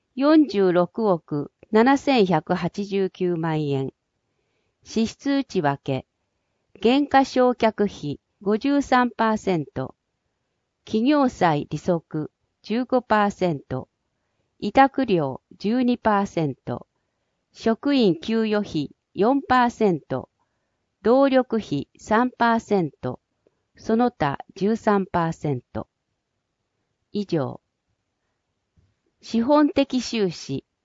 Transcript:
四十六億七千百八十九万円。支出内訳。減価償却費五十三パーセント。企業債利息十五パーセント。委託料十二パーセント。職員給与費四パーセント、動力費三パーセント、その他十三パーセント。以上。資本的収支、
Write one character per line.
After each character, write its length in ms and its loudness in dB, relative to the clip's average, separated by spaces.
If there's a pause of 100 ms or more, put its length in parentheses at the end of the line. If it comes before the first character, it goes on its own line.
(140)
四 340 4
十 240 2
六 360 0
億 420 -2 (200)
七 260 4
千 300 2
百 280 0
八 300 -6
十 260 -2
九 260 -4
万 320 -2
円。 240 -4 (880)
支 240 -2
出 320 -4
内 240 -4
訳。 440 -2 (720)
減 260 2
価 140 2
償 340 2
却 300 -2
費 360 -8 (220)
五 160 -2
十 240 0
三 280 0
パ 220 -2
ー 40 -2
セ 200 -2
ン 100 -4
ト。 280 -10 (880)
企 240 -2
業 200 4
債 420 0
利 80 -6
息 520 -4 (320)
十 220 -4
五 160 0
パ 260 0
ー 40 -2
セ 220 -2
ン 80 -6
ト。 280 -10 (720)
委 140 -6
託 340 4
料 340 -2 (180)
十 240 -2
二 140 0
パ 240 0
ー 60 -2
セ 200 -4
ン 80 -4
ト。 320 -12 (640)
職 420 -2
員 260 4
給 260 -2
与 220 -2
費 220 -6 (240)
四 280 0
パ 220 2
ー 60 0
セ 220 0
ン 80 -2
ト、 280 -8 (720)
動 260 4
力 280 0
費 320 -6 (100)
三 320 0
パ 240 0
ー 60 -2
セ 220 0
ン 80 -4
ト、 300 -10 (560)
そ 200 -4
の 140 2
他 280 -4 (160)
十 220 -2
三 300 0
パ 220 -2
ー 40 -4
セ 220 -4
ン 80 -8 (100)
ト。 160 -10 (1200)
以 140 -4
上。 340 -4 (1600)
資 200 -2
本 280 4
的 300 -2
収 300 -2
支、 340 -10 (200)